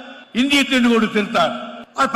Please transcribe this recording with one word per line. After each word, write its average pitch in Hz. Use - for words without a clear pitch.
இந்திய 285
திருத்தார். 214
அது 269